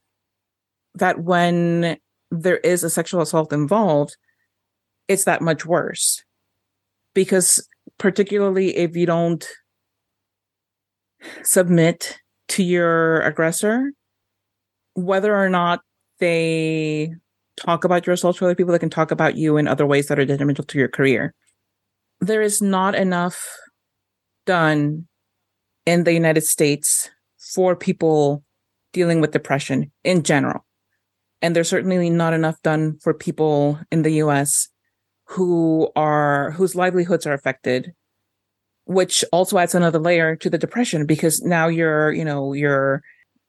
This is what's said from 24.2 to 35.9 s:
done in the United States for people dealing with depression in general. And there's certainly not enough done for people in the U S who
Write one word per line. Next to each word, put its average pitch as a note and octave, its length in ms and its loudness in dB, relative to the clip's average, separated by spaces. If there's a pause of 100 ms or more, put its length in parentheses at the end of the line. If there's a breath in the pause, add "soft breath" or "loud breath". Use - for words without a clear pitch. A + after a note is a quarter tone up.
done D#3 600 0 (760)
in E3+ 200 2
the E3+ 80 4
United D#3+ 320 2
States - 640 0 (440)
for F#3 200 2
people D#3 720 0 (480)
dealing E3+ 280 0
with D3+ 120 0
depression C#3+ 580 -4 (140)
in F3 180 2
general. C3+ 420 -2 (800)
And E3+ 140 0
there's E3+ 120 0
certainly F3+ 400 0
not E3+ 260 2
enough D#3+ 280 -2
done D#3 400 -2
for D#3+ 100 0
people D3+ 640 -2 (120)
in E3 120 0
the D#3 100 2
U D#3 180 0
S C#3+ 380 -2 (560)
who E3 720 0